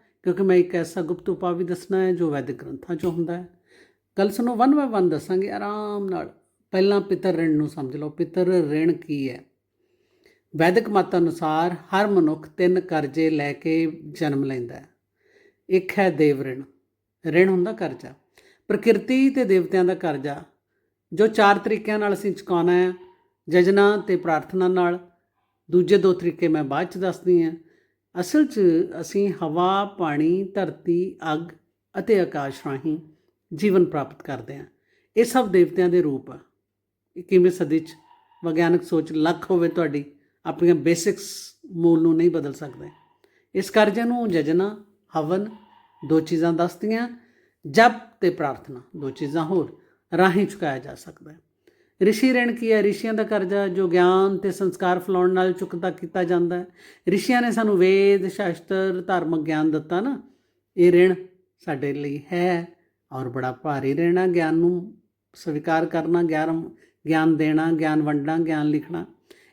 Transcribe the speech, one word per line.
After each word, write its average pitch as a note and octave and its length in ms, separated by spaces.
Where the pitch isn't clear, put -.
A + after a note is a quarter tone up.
ਕਿਉਂਕਿ F3+ 200
ਮੈਂ F#3 140
ਇੱਕ F3 180
ਐਸਾ E3+ 280
ਗੁਪਤ F3 260
ਉਪਾਅ F3+ 240
ਵੀ F3 120
ਦੱਸਣਾ F3+ 360
ਹੈ F#3 120
ਜੋ E3+ 180
ਵੈਦਿਕ C3+ 320
ਗ੍ਰੰਥਾਂ C3+ 340
'ਚੋਂ F3 160
ਹੁੰਦਾ E3+ 240
ਹੈ। F3+ 120
ਗੱਲ G3+ 120
ਸੁਣੋ, A#3+ 240
one B3+ 200
by B3+ 260
one F3+ 100
ਦੱਸਾਂਗੇ F#3 400
ਆਰਾਮ G#3 580
ਨਾਲ। E3+ 260
ਪਹਿਲਾਂ G3 300
ਪਿਤਰ F#3 340
ਰਿਣ D#3+ 220
ਨੂੰ D3+ 120
ਸਮਝ C#3+ 280
ਲਓ। D3 140
ਪਿਤਰ E3+ 360
ਰਿਣ E3 460
ਕੀ C#3+ 380
ਹੈ? - 140
ਵੈਦਿਕ F3+ 340
ਮਤ F#3 280
ਅਨੁਸਾਰ E3 560
ਹਰ G3 340
ਮਨੁੱਖ D#3+ 420
ਤਿੰਨ F3+ 320
ਕਰਜ਼ੇ D#3 500
ਲੈ C#3+ 220
ਕੇ D#3+ 580
ਜਨਮ C#3+ 340
ਲੈਂਦਾ B2+ 300
ਹੈ। - 140
ਇੱਕ F#3 300
ਹੈ F#3+ 120
ਦੇਵ C#3+ 320
ਰਿਣ, C3+ 200
ਰਿਣ F3 220
ਹੁੰਦਾ F3+ 240
ਕਰਜ਼ਾ, D3 420
ਪ੍ਰਕਿਰਤੀ B3 640
ਤੇ C4+ 140
ਦੇਵਤਿਆਂ F#3 400
ਦਾ F3+ 100
ਕਰਜ਼ਾ, C#3+ 480
ਜੋ F#3+ 140
ਚਾਰ G#3 320
ਤਰੀਕਿਆਂ G#3+ 400
ਨਾਲ G#3 140
ਅਸੀਂ F#3 200
ਚੁਕਾਉਣਾ F3 400
ਹੈ, F3+ 200
ਯਜਨਾ G3 480
ਤੇ F#3 200
ਪ੍ਰਾਰਥਨਾ F3 520
ਨਾਲ। F3+ 300
ਦੂਜੇ F3+ 280
ਦੋ F#3 140
ਤਰੀਕੇ E3+ 360
ਮੈਂ D#3 160
ਬਾਅਦ C#3+ 220
'ਚ F#3 120
ਦੱਸਦੀ F3+ 440
ਹਾਂ। D#3+ 100
ਅਸਲ D4+ 260
'ਚ A3+ 140
ਅਸੀਂ G3 320
ਹਵਾ, F3+ 420
ਪਾਣੀ, E3+ 600
ਧਰਤੀ, F3+ 720
ਅੱਗ D#3+ 60
ਅਤੇ G3 220
ਆਕਾਸ਼ C#3 460
ਰਾਹੀਂ D3+ 320
ਜੀਵਨ F#3 300
ਪ੍ਰਾਪਤ - 380
ਕਰਦੇ C3+ 340
ਹਾਂ। - 100
ਇਹ A3+ 80
ਸਭ A#3+ 240
ਦੇਵਤਿਆਂ F3+ 400
ਦੇ F3 140
ਰੂਪ C#3 280
ਆ। - 80
ਇੱਕੀਵੀਂ F3+ 340
ਸਦੀ D#3+ 280
'ਚ - 160
ਵਿਗਿਆਨਕ E3+ 380
ਸੋਚ D#3+ 300
ਲੱਖ D#3 380
ਹੋਵੇ E3+ 180
ਤੁਹਾਡੀ, D3+ 360
ਆਪਣੀਆਂ F3 280
ਬੇਸਿਕਸ E3 800
ਮੂਲ E3 300
ਨੂੰ E3 140
ਨਹੀਂ E3+ 140
ਬਦਲ C#3+ 220
ਸਕਦੇ। C3+ 380
ਇਸ F#3+ 160
ਕਰਜ਼ੇ G#3+ 340
ਨੂੰ A#3+ 260
ਯਜਨਾ, F3 540
ਹਵਨ, F#3 300
ਦੋ D#3 180
ਚੀਜ਼ਾਂ E3 320
ਦੱਸਦੀਆਂ, G#3 560
ਜਪ A3+ 360
ਤੇ F3 100
ਪ੍ਰਾਰਥਨਾ, C3+ 520
ਦੋ C#3 140
ਚੀਜ਼ਾਂ D#3 340
ਹੋਰ E3+ 320
ਰਾਹੀਂ F#3 300
ਚੁਕਾਇਆ C#3 320
ਜਾ C3 160
ਸਕਦਾ - 380
ਹੈ। E3+ 60
ਰਿਸ਼ੀ G#3+ 300
ਰਿਣ A#3+ 220
ਕੀ A3+ 180
ਹੈ? G#3+ 100
ਰਿਸ਼ੀਆਂ G#3 320
ਦਾ G#3+ 100
ਕਰਜ਼ਾ, G3+ 440
ਜੋ F#3 200
ਗਿਆਨ F#3 500
ਤੇ G3 120
ਸੰਸਕਾਰ F3+ 480
ਫੈਲਾਉਣ F3+ 340
ਨਾਲ F#3 200
ਚੁਕਤਾ F3+ 380
ਕੀਤਾ F3 340
ਜਾਂਦਾ F3 340
ਹੈ। F3 80
ਰਿਸ਼ੀਆਂ A#3+ 340
ਨੇ A#3+ 80
ਸਾਨੂੰ G#3+ 260
ਵੇਦ, F#3+ 520
ਸ਼ਾਸਤਰ, F#3 800
ਧਾਰਮਿਕ E3+ 340
ਗਿਆਨ D#3 300
ਦਿੱਤਾ D#3 300
ਨਾ, C4 220
ਇਹ F3+ 160
ਰਿਣ F3+ 220
ਸਾਡੇ C#3+ 320
ਲਈ C#3+ 300
ਹੈ F3 360
ਔਰ C3 160
ਬੜਾ B2+ 240
ਭਾਰੀ C#3 420
ਰਿਣ E3+ 240
ਆ। F#3 80
ਗਿਆਨ E3 280
ਨੂੰ F3 400
ਸਵੀਕਾਰ D#3+ 520
ਕਰਨਾ, E3 360
ਗਿਆਨ, D#3+ 480
ਗਿਆਨ D#3+ 280
ਦੇਣਾ, D#3 360
ਗਿਆਨ D#3 300
ਵੰਡਣਾ, D3+ 360
ਗਿਆਨ D#3 280
ਲਿਖਣਾ, D3+ 400